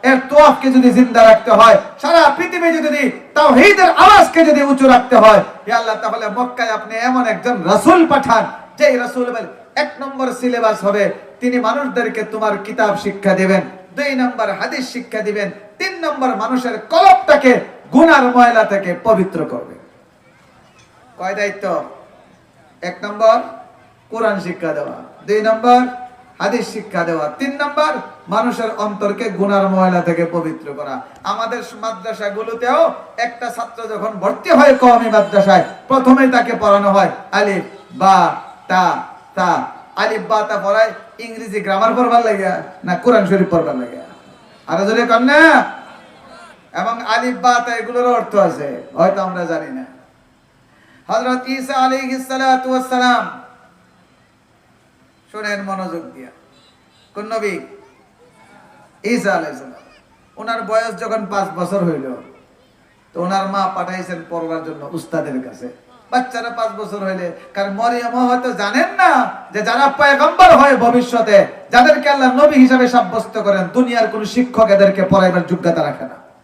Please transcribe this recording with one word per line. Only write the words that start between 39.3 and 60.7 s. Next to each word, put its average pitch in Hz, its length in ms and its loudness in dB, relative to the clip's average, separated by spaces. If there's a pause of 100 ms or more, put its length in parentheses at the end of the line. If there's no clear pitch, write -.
তা। 175 300 -2 (300)
আলিফ, 214 320 -4
বা, 220 140 0
তা 208 220 -6
পড়ায় 196 280 0 (260)
ইংরেজি 226 420 -10
গ্রামার 196 340 -2
পড়বার 233 320 2
লাগে 196 240 -2 (340)
না 180 120 -4
কোরআন 220 300 2
শরীফ 185 260 0
পড়বার 156 240 -2
লাগে? 123 260 -10 (680)
আরো 180 180 -2
জোরে 240 200 0
কর 233 140 2
না। 285 440 4 (1080)
এবং 226 280 -6
আলিফ, 233 400 -2
বা, 247 120 2
তা 240 220 -2
এগুলোর 247 380 -2
অর্থ 226 220 -4
আছে, 147 480 -2 (100)
হয়তো 190 280 0
আমরা 180 240 -6
জানি 160 260 -8
না। 131 140 -14 (1200)
হযরত 254 420 -4
ঈসা 262 240 -8
আলাইহিস 262 540 -4
সালাতু 262 440 -2
ওয়াস 254 180 -4
সালাম 247 520 -2 (2000)
শোনেন 208 240 -8
মনোযোগ 175 520 -10
দিয়া। 127 140 -20 (880)
কোন 208 180 -12
নবী? 208 260 -6 (1400)
ঈসা 202 300 -2
আলাইহিস 151 260 -6
সালাম। 131 140 -20 (640)
ওনার 220 240 -8
বয়স 220 380 -4